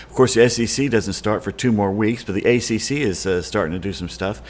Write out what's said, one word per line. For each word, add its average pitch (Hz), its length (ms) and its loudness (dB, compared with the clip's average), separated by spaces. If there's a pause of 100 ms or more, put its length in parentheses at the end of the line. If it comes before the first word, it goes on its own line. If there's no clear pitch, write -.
Of - 60 -20
course, 127 220 4
the 117 80 8
S 117 160 4
E 117 80 0
C 139 200 -2
doesn't 107 260 0
start 104 300 -2
for 98 80 -4
two 123 200 0
more 101 200 2
weeks, 110 320 0
but 95 120 -6
the 101 100 -2
A 120 140 4
C 113 180 -2
C 143 240 -4
is, 95 240 -2
uh, 90 160 2
starting 85 320 -2
to 92 60 -6
do 95 120 -6
some 87 160 -8
stuff 95 320 -6 (100)